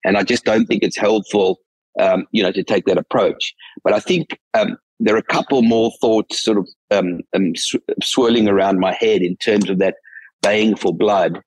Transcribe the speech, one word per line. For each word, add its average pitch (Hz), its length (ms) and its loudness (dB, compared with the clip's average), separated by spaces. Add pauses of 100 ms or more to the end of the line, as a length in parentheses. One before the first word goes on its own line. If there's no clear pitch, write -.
And 95 120 0
I 98 80 0
just 123 200 -4
don't 110 220 0
think - 160 -2
it's - 140 -4
helpful, 104 640 0 (420)
um, 95 320 2
you 110 100 2
know, 92 80 0
to 95 140 -4
take 98 220 -2
that 98 120 2
approach. - 560 -2 (300)
But 92 80 2
I 104 80 0
think, - 400 -4 (140)
um, 107 220 0 (220)
there 107 160 2
are 110 40 2
a 107 40 -2
couple 135 400 0
more 113 380 2
thoughts 110 420 0
sort 107 160 2
of, 90 100 -4 (220)
um, 92 300 0 (120)
um, 92 220 0
sw-, - 220 -6 (260)
swirling 117 460 2
around 98 320 2
my 95 140 0
head 107 280 2
in 90 140 -4
terms 104 340 0
of 95 80 -2
that 95 160 0 (480)
baying 107 320 2
for 92 180 -2
blood. 92 480 0 (120)